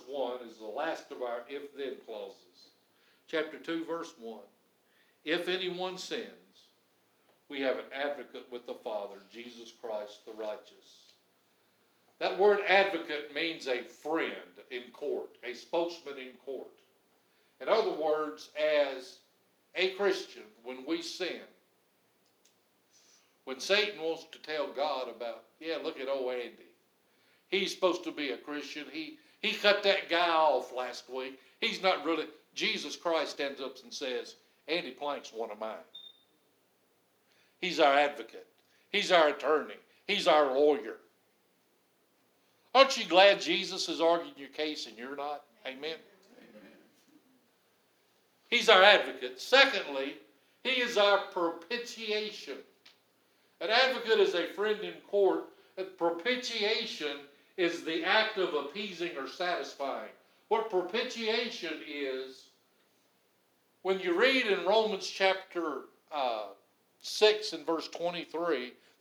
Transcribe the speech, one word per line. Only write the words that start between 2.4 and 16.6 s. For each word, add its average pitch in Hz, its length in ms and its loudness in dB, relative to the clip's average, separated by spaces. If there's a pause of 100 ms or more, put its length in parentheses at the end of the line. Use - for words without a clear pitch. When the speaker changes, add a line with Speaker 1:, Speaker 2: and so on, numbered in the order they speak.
Speaker 1:
Chapter 156 320 -4
two, 165 260 -6
verse 156 340 -8
one. 113 220 -14 (840)
"If 170 240 -2
anyone 180 520 -4
sins, 110 320 -8 (1200)
we 139 120 -8
have 131 160 0
an 113 160 -10
advocate 135 580 -8
with 123 140 -12
the 127 80 -8
Father, 101 440 -8 (140)
Jesus 117 480 -16
Christ 107 460 -10
the 117 80 -16
righteous." 107 800 -12 (1040)
That 180 220 -2
word 202 280 6
advocate 165 680 2
means 156 320 -6
a 123 160 -2
friend 147 500 -4 (380)
in 123 200 -10
court, - 520 -8
a 120 100 -8
spokesman 165 640 -4
in 127 140 -14 (120)
court. - 380 -12 (800)